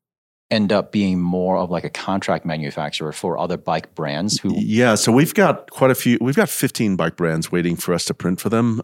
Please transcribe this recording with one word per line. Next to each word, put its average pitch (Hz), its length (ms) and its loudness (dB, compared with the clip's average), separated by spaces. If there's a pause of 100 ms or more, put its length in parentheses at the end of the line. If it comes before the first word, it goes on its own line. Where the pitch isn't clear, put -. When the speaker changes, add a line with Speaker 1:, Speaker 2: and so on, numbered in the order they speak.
(500)
Speaker 1:
end 107 220 2
up 101 220 0
being 98 260 2
more 90 380 0
of, 87 120 -2
like, 85 140 -4
a 85 60 -6
contract 95 560 -4
manufacturer 78 680 -6
for 87 260 -4
other 85 200 -4
bike 82 360 -4
brands 78 460 -4
who 95 160 -2
Speaker 2:
Yeah, 110 400 2
so 113 160 2
we've 139 220 4
got 185 360 2
quite 131 220 2
a 123 40 4
few, 123 260 2
we've 135 160 0
got 214 100 2
fifteen - 480 -2
bike 85 220 -2
brands 80 340 -2
waiting 87 240 0
for 87 180 -2
us 85 120 -2
to - 80 -4
print 90 260 -2
for - 80 -6
them. 113 360 0